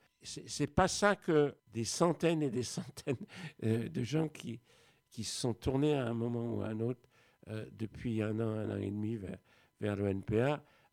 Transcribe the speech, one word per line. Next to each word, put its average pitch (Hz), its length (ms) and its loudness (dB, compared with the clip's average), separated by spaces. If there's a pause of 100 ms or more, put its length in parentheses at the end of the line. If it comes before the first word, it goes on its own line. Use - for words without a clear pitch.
(240)
C'est, - 260 -12
c'est 143 160 -2
pas 185 220 4
ça 202 280 4
que 147 380 4 (180)
des 113 140 -2
centaines 165 560 2
et 143 80 2
des 113 140 -2
<laughs> - 160 -8
centaines, - 360 -4 (480)
euh, 113 240 2
de 110 160 -4
gens 151 240 0
qui, 117 320 -10 (520)
qui 113 120 -8
se - 160 -6
sont 120 140 0
tournés 143 400 2
à 135 140 0
un 117 80 -2
moment 117 400 -2
ou 101 80 -2
à 101 60 -4
un 110 100 -4
autre, 120 280 -4 (420)
euh, 107 220 -8
depuis 110 520 -2
un 110 160 0
an, 113 100 0
un 107 220 -2
an 101 60 -2
et 101 120 -2
demi 104 260 -2
vers, 95 220 -8 (420)
vers 104 160 0
le 101 120 2
N 98 160 0
P 107 180 4
A, 139 220 2 (280)